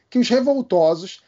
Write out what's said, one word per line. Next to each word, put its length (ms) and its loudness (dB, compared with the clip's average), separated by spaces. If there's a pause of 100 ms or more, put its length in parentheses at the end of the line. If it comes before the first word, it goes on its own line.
que 100 -2
os 80 0
revoltosos 1000 0